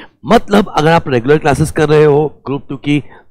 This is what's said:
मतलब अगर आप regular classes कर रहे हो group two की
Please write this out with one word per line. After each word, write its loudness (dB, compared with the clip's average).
मतलब 0
अगर 2
आप 0
regular 2
classes -2
कर 0
रहे 4
हो 0
group -8
two -10
की -4